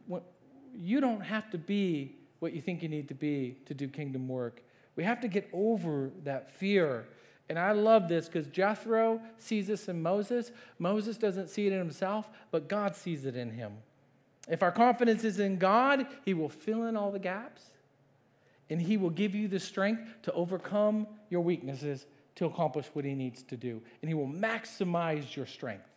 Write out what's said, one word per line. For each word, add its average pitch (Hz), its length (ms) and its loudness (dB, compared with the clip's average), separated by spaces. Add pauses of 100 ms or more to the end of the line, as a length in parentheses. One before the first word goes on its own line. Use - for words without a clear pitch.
when, 170 160 -8 (520)
you 208 260 0
don't 233 200 2
have 208 300 -6
to 175 80 -4
be 165 560 0 (240)
what 165 140 -4
you 165 80 -6
think 170 220 -4
you 160 60 -4
need 151 200 -4
to 139 60 -8
be 135 520 -2
to 147 80 -10
do 135 140 -6
kingdom 135 400 -6
work. 123 340 -4 (320)
We 165 100 -4
have 233 180 0
to 247 60 -2
get 196 240 -2
over 170 600 0 (100)
that 135 280 -4
fear. 165 560 2 (420)
And 160 100 -2
I 185 140 2
love 214 360 6
this 165 200 2
'cause 156 180 -2
Jethro 220 760 2 (180)
sees 208 280 -2
this 202 220 -4
in 170 140 -4
Moses. 208 500 0 (260)
Moses 208 400 0
doesn't 196 300 0
see 208 180 0
it 196 60 2
in 190 60 0
himself, 190 520 -2 (200)
but 151 180 0
God 202 260 0
sees 156 300 -6
it 131 120 -4
in 120 140 -6
him. 110 280 -8 (720)
If 165 140 2
our 180 80 6
confidence 226 540 6
is 202 160 0
in 190 180 2
God, 254 480 6 (180)
he 196 100 2
will 156 140 0
fill 226 380 -4
in 226 100 -2
all 202 140 0
the 202 80 -4
gaps, 190 540 -8 (1000)
and 160 100 0
he 190 160 2
will 185 140 2
give 190 240 0
you 214 140 0
the 185 100 0
strength 208 640 -2
to - 100 -4
overcome 208 760 0 (200)
your 175 120 0
weaknesses 139 640 -2 (300)
to 175 100 0
accomplish 151 460 0
what 147 120 -4
he 139 100 -2
needs 127 280 -4
to - 140 -12
do. 113 260 -6 (180)
And 151 80 -6
he 160 60 0
will 143 140 0
maximize 170 1080 -2
your 135 120 -6
strength. - 500 -10